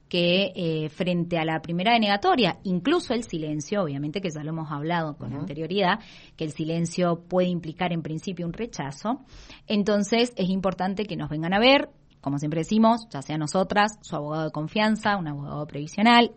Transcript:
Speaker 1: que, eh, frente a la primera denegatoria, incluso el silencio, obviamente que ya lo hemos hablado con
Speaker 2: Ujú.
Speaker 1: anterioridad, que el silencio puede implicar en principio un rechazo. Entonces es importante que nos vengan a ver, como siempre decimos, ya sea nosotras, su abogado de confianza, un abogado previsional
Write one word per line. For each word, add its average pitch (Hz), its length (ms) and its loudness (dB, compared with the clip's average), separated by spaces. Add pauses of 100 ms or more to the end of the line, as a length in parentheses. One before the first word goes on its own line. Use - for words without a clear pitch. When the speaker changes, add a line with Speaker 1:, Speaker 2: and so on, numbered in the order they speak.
Speaker 1:
que, 180 460 2
eh, 160 340 -2
frente 170 500 -2
a 156 60 0
la 160 160 -2
primera 180 320 0
denegatoria, 220 680 4
incluso 202 500 2
el 233 100 0
silencio, 156 580 -4
obviamente 151 380 -4
que 185 100 -4
ya 156 140 -8
lo 151 60 -6
hemos 160 220 -6
hablado 156 460 -2
con - 140 -8
Speaker 2:
Ujú. 139 80 -6
Speaker 1:
anterioridad, 170 600 0 (360)
que - 80 -8
el 156 80 -4
silencio 170 760 0
puede 180 180 2
implicar 175 460 -4
en 165 80 -2
principio 160 440 -8
un 170 80 -4
rechazo. 214 680 -6 (460)
Entonces 214 680 2
es 185 140 0
importante 190 560 -2
que 185 100 -6
nos 151 140 -6
vengan 160 240 -2
a 196 60 4
ver, 277 300 6 (320)
como 143 180 -2
siempre 151 220 -2
decimos, 220 500 4
ya 139 100 -8
sea 151 160 -6
nosotras, 190 640 0
su - 140 -8
abogado 151 300 -4
de - 60 -4
confianza, 214 640 0
un 175 100 -4
abogado 143 400 -6
previsional 226 680 4